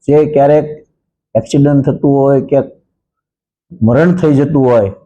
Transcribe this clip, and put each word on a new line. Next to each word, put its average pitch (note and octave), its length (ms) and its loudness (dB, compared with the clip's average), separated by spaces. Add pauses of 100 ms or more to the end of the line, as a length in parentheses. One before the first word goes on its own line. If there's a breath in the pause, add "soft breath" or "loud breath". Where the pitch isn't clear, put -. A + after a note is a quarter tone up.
જે C#3+ 160 0 (160)
ક્યારેક D3 340 2 (680)
એક્સિડન્ટ C#3+ 500 0
થતું C#3+ 320 -2
હોય, C3+ 240 2
ક્યાંક C3+ 280 -2 (1120)
મરણ D3 340 0
થઈ D#3 180 0
જતું C#3 300 0
હોય A2+ 260 0 (160)